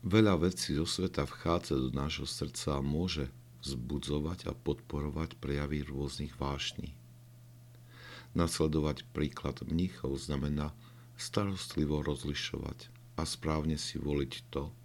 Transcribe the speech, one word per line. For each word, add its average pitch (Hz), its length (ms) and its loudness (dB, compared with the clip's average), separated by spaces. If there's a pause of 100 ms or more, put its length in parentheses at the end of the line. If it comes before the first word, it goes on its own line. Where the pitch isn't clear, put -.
Veľa 101 320 8
vecí 85 400 2
zo 76 80 4
sveta 90 400 0
vchádza 82 560 2
do 64 160 0
nášho 71 320 -2
srdca - 480 -2
a 71 80 2
môže 76 480 0 (320)
vzbudzovať 73 880 -2
a - 80 -4
podporovať 73 800 -2
prejavy 71 480 -2
rôznych 69 560 -4
vášní. - 480 -4 (1400)
Nasledovať 78 800 4
príklad 71 480 -2
mníchov 80 560 0
znamená 73 560 0 (400)
starostlivo 82 880 0
rozlišovať - 880 -4 (240)
a 78 80 -2
správne 78 560 0
si - 240 -4
voliť 71 300 2 (180)
to 71 240 -4 (100)